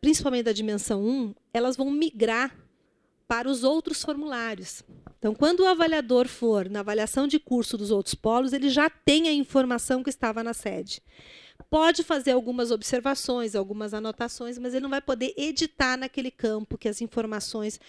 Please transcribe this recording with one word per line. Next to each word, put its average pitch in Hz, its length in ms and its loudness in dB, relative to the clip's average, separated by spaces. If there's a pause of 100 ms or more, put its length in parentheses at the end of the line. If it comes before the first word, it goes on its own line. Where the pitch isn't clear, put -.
principalmente 262 460 2
da 226 60 2
dimensão 208 480 -2
um, 226 320 0 (200)
elas 247 240 0
vão 269 160 -2
migrar 247 640 0 (720)
para 240 200 -2
os 262 140 0
outros 311 400 0
formulários. 240 800 -6 (360)
Então, 214 160 0
quando 339 260 4
o 381 60 6
avaliador 302 640 4
for 208 400 0
na 202 120 -6
avaliação 214 460 0
de 294 120 2
curso 240 400 -2
dos 202 120 -2
outros 202 240 0
polos, 240 380 2
ele 277 160 2
já 294 220 4
tem 311 360 4
a 311 60 2
informação 262 720 0
que 269 80 -4
estava 226 340 -4
na 233 80 -6
sede. 196 480 -8 (680)
Pode 320 320 4
fazer 277 300 0
algumas 247 380 0
observações, 240 840 -2
algumas 208 400 -4
anotações, 233 640 -6
mas 247 160 -6
ele 262 80 -2
não 277 80 -6
vai 277 100 -2
poder 254 380 -2
editar 277 580 -2
naquele 262 340 -6
campo 214 460 -4
que - 100 -6
as 208 140 -4
informações 214 880 -6